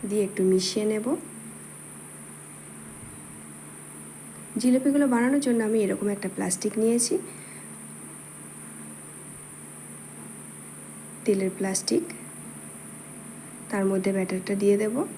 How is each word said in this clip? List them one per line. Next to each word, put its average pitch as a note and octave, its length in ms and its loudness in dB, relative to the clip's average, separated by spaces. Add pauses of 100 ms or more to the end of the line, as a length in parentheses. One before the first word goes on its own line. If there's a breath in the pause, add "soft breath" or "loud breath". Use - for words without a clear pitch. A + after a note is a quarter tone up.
দিয়ে G#3 200 2
একটু - 220 0
মিশিয়ে F#3 420 4
নেব। G#3+ 140 0 (3500)
জিলিপিগুলো C4 540 8
বানানোর C4 320 6
জন্য A#3 220 6
আমি A3 160 6
এরকম G3 320 2
একটা G3 180 -4
প্লাস্টিক F#3+ 380 0 (100)
নিয়েছি, A#3 320 6 (4000 loud breath)
তেলের F#3+ 340 4
প্লাস্টিক, G3 460 2 (1700)
তার G3+ 200 2
মধ্যে F#3+ 260 4
ব্যাটারটা F#3 460 0
দিয়ে G3+ 200 8
দেব। G#3+ 120 2 (240)